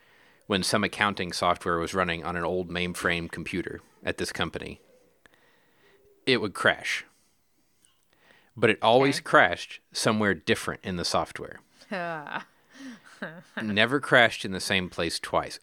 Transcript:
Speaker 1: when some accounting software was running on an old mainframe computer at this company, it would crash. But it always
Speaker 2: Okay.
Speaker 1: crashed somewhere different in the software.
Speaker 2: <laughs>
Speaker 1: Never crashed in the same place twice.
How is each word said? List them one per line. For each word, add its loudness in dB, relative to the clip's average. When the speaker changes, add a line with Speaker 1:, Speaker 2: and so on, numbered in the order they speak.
Speaker 1:
when 2
some 0
accounting 0
software 0
was -4
running 0
on -4
an -4
old -2
mainframe -2
computer -8
at -4
this -4
company, -8
it 4
would -4
crash. 0
But 4
it 2
always 6
Speaker 2:
Okay. -8
Speaker 1:
crashed 2
somewhere 2
different -2
in -4
the -4
software. -4
Speaker 2:
<laughs> -8
Speaker 1:
Never 2
crashed 6
in -4
the -4
same 0
place -2
twice. -4